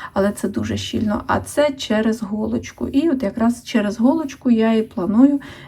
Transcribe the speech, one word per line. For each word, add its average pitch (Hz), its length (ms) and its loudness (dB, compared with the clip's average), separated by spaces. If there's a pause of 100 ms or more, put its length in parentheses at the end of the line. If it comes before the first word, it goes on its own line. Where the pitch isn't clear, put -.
(140)
але 202 180 2
це 202 160 -4
дуже 214 300 -4
щільно, - 500 -4
а 196 120 0
це 285 320 0
через 220 520 -2
голочку. 220 640 -6
І 302 220 0
от 262 140 0
якраз 226 400 0
через 208 360 -2
голочку 269 520 2
я 220 220 4
і 220 80 4
планую 226 600 4 (260)